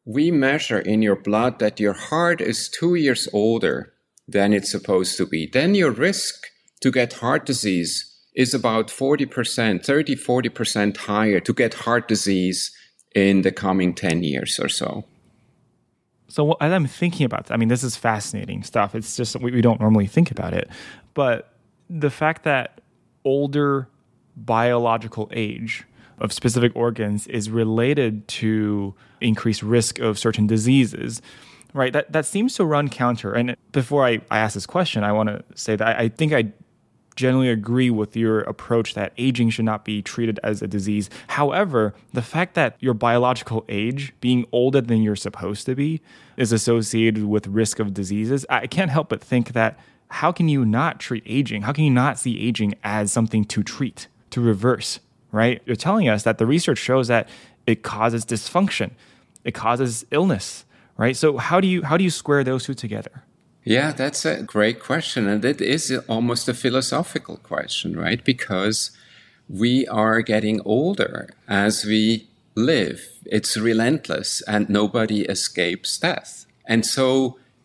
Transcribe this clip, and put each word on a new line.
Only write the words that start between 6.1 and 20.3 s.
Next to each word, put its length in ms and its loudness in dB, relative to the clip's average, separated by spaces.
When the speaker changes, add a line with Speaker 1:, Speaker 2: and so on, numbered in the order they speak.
Speaker 1:
to 80 4
get 240 0
heart 320 -2
disease 640 -2
is 200 2
about 340 0
forty 380 0
percent, 580 -2
thirty, 300 0
forty 340 -2
percent 480 -2
higher 420 2
to 140 -2
get 220 0
heart 320 0
disease 680 0
in 300 4
the 80 4
coming 420 0
ten 300 0
years 360 -2
or 80 -2
so. 380 -6
Speaker 2:
So 200 2
wh-, 100 -2
as 100 2
I'm 140 2
thinking 380 0
about 200 -4
that, 80 -6
I 40 0
mean, 120 2
this 140 2
is 120 -4
fascinating 680 -4
stuff. 320 -2
It's 200 -8
just, 240 -4
we, 120 -4
we 100 2
don't 180 4
normally 280 4
think 240 2